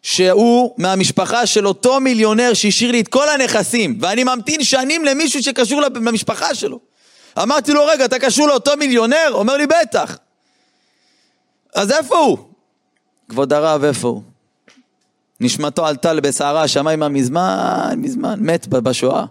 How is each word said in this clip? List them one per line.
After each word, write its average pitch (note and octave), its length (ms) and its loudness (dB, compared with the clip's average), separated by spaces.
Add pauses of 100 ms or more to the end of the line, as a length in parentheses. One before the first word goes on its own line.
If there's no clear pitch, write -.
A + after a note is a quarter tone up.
שהוא A#3 760 2
מהמשפחה F#3+ 680 0
של G3+ 220 0
אותו B3+ 320 2
מיליונר A#3 540 2
שהשאיר G#3+ 380 0
לי A#3 100 2
את - 60 -2
כל C#4+ 220 2
הנכסים, A3 720 0
ואני G#3 220 0
ממתין B3+ 400 -2
שנים C#4 420 0
למישהו C#4 380 -2
שקשור C4+ 380 0
לב-, B3+ 160 -2
למשפחה A#3 580 -2
שלו." - 240 -8 (640)
אמרתי C#4+ 300 0
לו, D4 120 4
"רגע, D4 200 2
אתה B3+ 140 -2
קשור C4+ 280 2
לאותו C#4+ 300 2
מיליונר?" C#4 540 2
אומר A3+ 260 -2
לי, D4 100 0
"בטח." D#4 500 0 (1600)
"אז G3+ 160 0
איפה D4 260 0
הוא?" C4 200 2 (920)
"כבוד C3+ 240 -2
הרב, D3+ 300 2
איפה C#3+ 240 -2
הוא? A2 140 -4 (1160)
נשמתו D3 460 -2
עלתה D#3 360 0
בסערה C#3+ 420 0
השמיימה D3+ 460 0
מזמן, C#3+ 880 -2
מזמן, - 440 -6
מת E3 260 -2
ב-, C3 100 0
בשואה." B2+ 540 -2